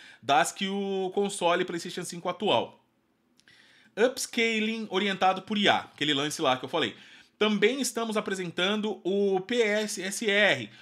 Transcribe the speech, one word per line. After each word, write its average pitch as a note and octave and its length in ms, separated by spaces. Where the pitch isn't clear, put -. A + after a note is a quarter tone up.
das C#3+ 300
que G3 160
o G3 480
console F#3 500
PlayStation F3 380
cinco F3+ 260
atual. D#3 540
Upscaling A3+ 920
orientado F#3+ 500
por G#3 160
I G3+ 100
A, A2+ 100
aquele D3 360
lance C#3+ 300
lá B2+ 140
que C3+ 80
eu B2 40
falei. C3+ 260
Também G#3+ 440
estamos A3+ 360
apresentando G3 880
o G3 380
P A#3+ 200
S G#3 400
S G3+ 280
R, F#3+ 400